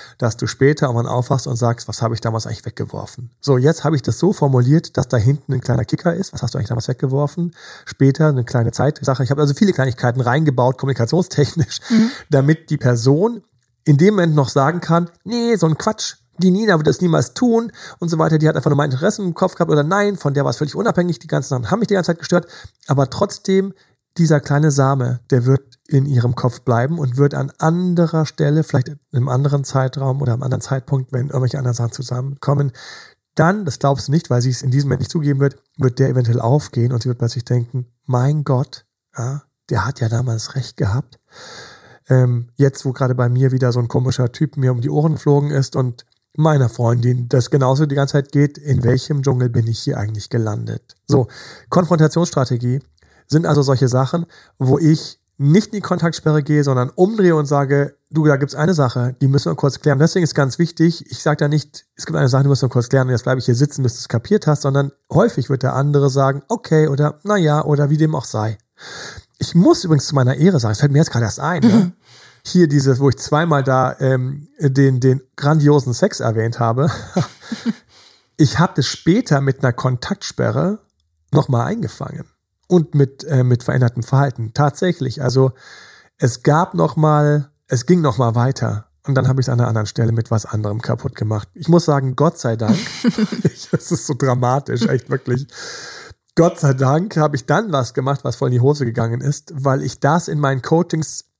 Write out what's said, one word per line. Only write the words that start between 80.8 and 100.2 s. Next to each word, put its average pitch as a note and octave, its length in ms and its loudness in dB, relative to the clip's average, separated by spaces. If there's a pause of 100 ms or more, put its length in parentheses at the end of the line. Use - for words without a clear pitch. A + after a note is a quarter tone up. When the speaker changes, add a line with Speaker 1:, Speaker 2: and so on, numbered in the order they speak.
Speaker 1:
noch C#3+ 160 2
mal A#2+ 160 0
eingefangen. - 600 -8 (420)
Und F3 280 2
mit, C#3 300 0
äh, B2+ 200 2
mit B2 180 2
verändertem A#2+ 400 0
Verhalten. B2+ 520 0
Tatsächlich. C#3+ 680 -2
Also, B2+ 300 2 (680)
es - 240 -2
gab D#3 320 2
noch D#3+ 220 0
mal, D3 540 2 (180)
es B2 180 -2
ging F3+ 140 4
noch C3 180 0
mal A#2 160 0
weiter. A#2 520 -2 (200)
Und C#3 80 -2
dann B2+ 140 2
hab C3+ 100 2
ich's B2+ 120 -2
an A#2+ 100 0
einer A#2+ 80 0
anderen A2 180 -2
Stelle A2 260 -2
mit A2+ 180 -4
was A2 160 -2
anderem G#2+ 360 -6
kaputt A#2+ 320 -4
gemacht. G#2+ 400 -6
Ich D#3+ 140 -8
muss E3+ 160 4
sagen, C3+ 320 0
Gott D#3+ 220 0
sei A2+ 180 -2
Dank. A2+ 200 0 (260)
<laughs> - 680 -2
Das - 220 -4
ist - 140 -4
so D3 80 -4
dramatisch, B2 720 0
echt C3 240 -2
wirklich. C3 360 -4 (920)
Gott F3 220 2
sei C#3 140 2
Dank C#3 440 0
hab D3+ 180 0
ich A#2+ 120 -8
dann F#3+ 240 0
was C3+ 240 -2
gemacht, C3+ 300 -4
was B2+ 120 -4
voll C3+ 120 -2
in B2+ 60 0
die A#2+ 60 2
Hose C#3+ 240 2
gegangen A#2 360 -2
ist, C#3+ 340 -6
weil C#3 280 -2
ich C#3 180 -8
das D#3+ 280 0